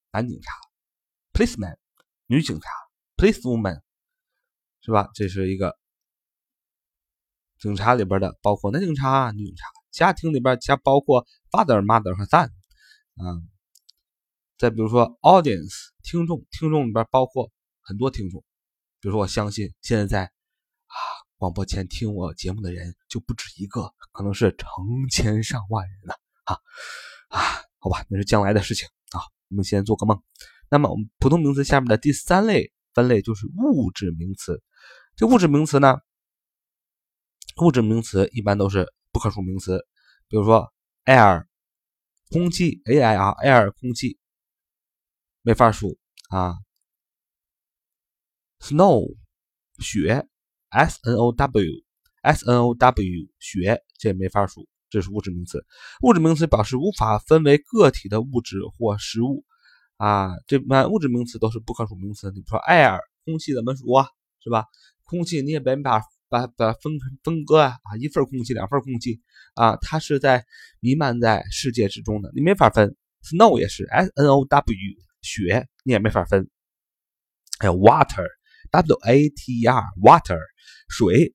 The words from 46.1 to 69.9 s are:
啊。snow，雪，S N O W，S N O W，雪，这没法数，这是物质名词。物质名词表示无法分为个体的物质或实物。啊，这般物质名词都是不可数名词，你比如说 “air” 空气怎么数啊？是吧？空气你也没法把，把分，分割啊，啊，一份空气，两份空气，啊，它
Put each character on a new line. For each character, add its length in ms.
啊。 260
snow， 580
雪 480
，S 340
N 120
O 180
W，S 1160
N 100
O 140
W， 560
雪， 440
这 120
没 140
法 200
数， 200
这 100
是 120
物 100
质 80
名 160
词。 180
物 120
质 60
名 160
词 120
表 160
示 120
无 220
法 220
分 240
为 160
个 320
体 180
的 120
物 200
质 160
或 220
实 240
物。 240
啊， 340
这 100
般 340
物 60
质 100
名 200
词 100
都 140
是 80
不 160
可 100
数 80
名 220
词， 160
你 80
比 80
如 100
说 40
“air” 380
空 140
气 160
怎 100
么 120
数 180
啊？ 140
是 60
吧？ 160
空 200
气 200
你 80
也 80
没 240
法 180
把， 200
把 260
分， 200
分 220
割 140
啊， 240
啊， 160
一 80
份 180
空 180
气， 120
两 120
份 140
空 180
气， 220
啊， 220
它 240